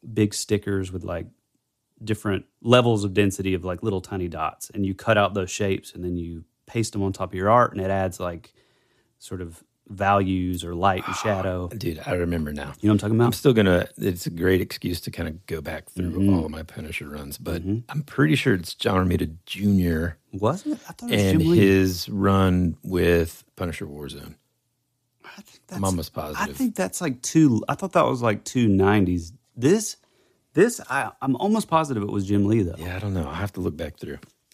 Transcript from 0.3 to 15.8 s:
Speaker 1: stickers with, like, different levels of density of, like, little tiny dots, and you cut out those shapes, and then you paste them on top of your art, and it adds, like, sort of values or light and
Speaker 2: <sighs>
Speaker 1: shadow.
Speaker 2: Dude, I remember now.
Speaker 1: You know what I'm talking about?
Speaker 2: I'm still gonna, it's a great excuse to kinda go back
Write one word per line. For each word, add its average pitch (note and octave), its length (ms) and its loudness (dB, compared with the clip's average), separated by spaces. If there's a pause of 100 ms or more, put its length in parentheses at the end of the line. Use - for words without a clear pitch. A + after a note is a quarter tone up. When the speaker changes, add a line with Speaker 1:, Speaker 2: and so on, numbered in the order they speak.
Speaker 1:
stickers G2 580 -4
with, F2+ 120 -10
like, E2+ 240 -8 (760)
different G#2+ 420 -4 (160)
levels A#2 420 4
of G2 100 -2
density F#2+ 400 0
of, F2 100 -4
like, F2+ 200 -6
little G2 180 -2
tiny F#2 260 -6
dots, D#2+ 440 -8
and G2+ 140 -4
you F#2+ 100 -2
cut A2 220 2
out G2+ 160 2
those F#2+ 180 -4
shapes, G2 420 -4
and F2+ 100 -12
then F2+ 140 -4
you E2+ 260 -8 (220)
paste - 280 -4
them G2+ 100 -2
on F#2+ 100 0
top F#2 160 -6
of F#2+ 60 -12
your F#2+ 140 0
art, A#2+ 240 6
and G2 80 -6
it F#2+ 100 -2
adds, F#2+ 280 -2
like, F2 340 -8 (680)
sort F#2 220 -12
of E2+ 220 -14 (240)
values F#2+ 760 0
or F2 120 -8
light F#2 320 0
and - 80 -6
Speaker 2:
<sighs> - 80 -8
Speaker 1:
shadow. F#2 460 -2
Speaker 2:
Dude, F2 360 -6
I - 80 -4
remember E2+ 400 -2
now. C#2+ 260 -10
Speaker 1:
You G#2 80 2
know G#2+ 40 6
what - 20 6
I'm G#2 60 4
talking G#2+ 160 0
about? A#2+ 100 4
Speaker 2:
I'm A#2+ 80 2
still C#3 200 4
gonna, F#2+ 340 4 (100)
it's F#2+ 300 -4
a - 20 -4
great F2 320 2
excuse - 400 -6
to - 100 -10
kinda E2 200 -8 (160)
go D#2+ 140 -8
back D#2 280 -12